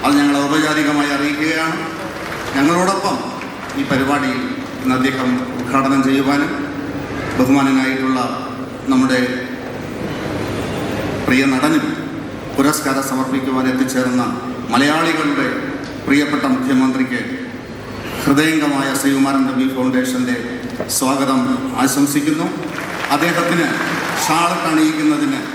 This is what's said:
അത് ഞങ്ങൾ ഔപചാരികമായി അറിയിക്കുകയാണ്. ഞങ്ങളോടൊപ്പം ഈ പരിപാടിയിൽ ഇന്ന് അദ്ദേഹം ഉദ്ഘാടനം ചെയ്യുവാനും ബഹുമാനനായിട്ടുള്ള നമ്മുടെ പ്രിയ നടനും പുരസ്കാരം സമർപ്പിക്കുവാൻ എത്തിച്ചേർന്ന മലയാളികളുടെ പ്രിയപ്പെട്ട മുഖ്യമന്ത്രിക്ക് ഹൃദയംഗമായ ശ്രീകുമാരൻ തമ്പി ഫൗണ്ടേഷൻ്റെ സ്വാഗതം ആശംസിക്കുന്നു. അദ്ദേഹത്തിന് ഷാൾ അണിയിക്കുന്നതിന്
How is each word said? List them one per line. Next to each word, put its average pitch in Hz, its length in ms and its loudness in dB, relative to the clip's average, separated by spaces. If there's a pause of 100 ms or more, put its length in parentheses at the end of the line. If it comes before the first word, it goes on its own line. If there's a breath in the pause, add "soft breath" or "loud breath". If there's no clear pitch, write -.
അത് 143 160 4
ഞങ്ങൾ 143 160 4 (100)
ഔപചാരികമായി 147 720 2
അറിയിക്കുകയാണ്. 160 600 0 (760)
ഞങ്ങളോടൊപ്പം 170 600 2 (640)
ഈ 139 100 0
പരിപാടിയിൽ 135 500 0 (440)
ഇന്ന് 131 140 2
അദ്ദേഹം 131 320 0 (300)
ഉദ്ഘാടനം 135 460 2
ചെയ്യുവാനും 139 460 2 (880)
ബഹുമാനനായിട്ടുള്ള 131 800 4 (720)
നമ്മുടെ 254 280 4 (2000)
പ്രിയ 127 160 4 (100)
നടനും 143 320 2 (720)
പുരസ്കാരം 139 540 0
സമർപ്പിക്കുവാൻ 131 600 0
എത്തിച്ചേർന്ന 127 520 0 (500)
മലയാളികളുടെ 147 720 2 (600)
പ്രിയപ്പെട്ട 143 400 2 (100)
മുഖ്യമന്ത്രിക്ക് 127 680 2 (1000)
ഹൃദയംഗമായ 143 640 2 (140)
ശ്രീകുമാരൻ 139 480 4
തമ്പി 127 260 2
ഫൗണ്ടേഷൻ്റെ 127 600 0 (600)
സ്വാഗതം 135 420 2 (440)
ആശംസിക്കുന്നു. 147 640 2 (680)
അദ്ദേഹത്തിന് 165 520 2 (580)
ഷാൾ 170 260 2 (200)
അണിയിക്കുന്നതിന് 151 680 2 (160)